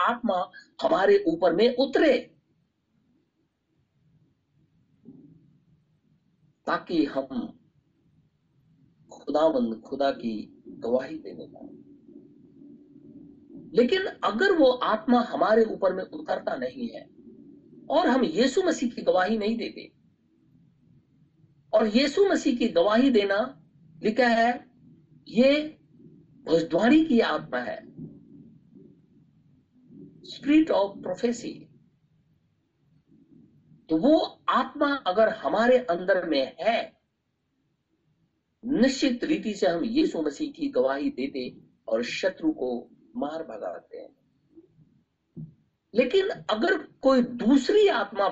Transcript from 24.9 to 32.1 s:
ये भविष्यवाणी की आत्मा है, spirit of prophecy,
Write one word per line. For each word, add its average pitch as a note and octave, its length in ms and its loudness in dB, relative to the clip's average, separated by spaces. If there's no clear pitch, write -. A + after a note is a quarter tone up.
ये C#4+ 500 2
भविष्यवाणी G3+ 580 4
की B3 180 2
आत्मा D#3 380 -2
है, A2+ 180 -10
spirit D#4 440 2
of G3 300 0
prophecy, A#3 500 -6